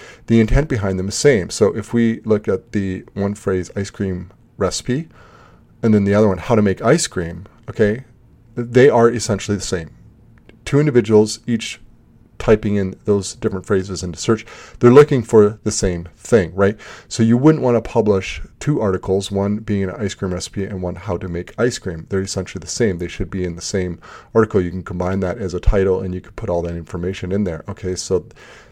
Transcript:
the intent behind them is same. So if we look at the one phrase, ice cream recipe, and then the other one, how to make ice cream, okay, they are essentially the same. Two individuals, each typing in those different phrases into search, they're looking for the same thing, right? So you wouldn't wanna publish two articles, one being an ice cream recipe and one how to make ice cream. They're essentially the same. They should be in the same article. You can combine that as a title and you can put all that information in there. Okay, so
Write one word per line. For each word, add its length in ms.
the 140
intent 300
behind 280
them 120
is 60
same. 360
So 240
if 180
we 280
look 260
at 240
the 320
one 220
phrase, 400
ice 160
cream 400
recipe, 500
and 100
then 120
the 100
other 120
one, 120
how 160
to 80
make 180
ice 240
cream, 400
okay, 360
they 340
are 180
essentially 480
the 80
same. 280
Two 140
individuals, 680
each 340
typing 400
in 260
those 320
different 300
phrases 360
into 160
search, 280
they're 100
looking 320
for 420
the 80
same 440
thing, 400
right? 220
So 120
you 160
wouldn't 240
wanna 200
publish 600
two 180
articles, 500
one 280
being 260
an 60
ice 240
cream 200
recipe 300
and 180
one 140
how 220
to 100
make 320
ice 180
cream. 300
They're 140
essentially 400
the 60
same. 300
They 120
should 200
be 140
in 140
the 40
same 380
article. 280
You 100
can 120
combine 360
that 180
as 160
a 60
title 400
and 160
you 60
can 100
put 180
all 120
that 160
information 560
in 100
there. 240
Okay, 260
so 320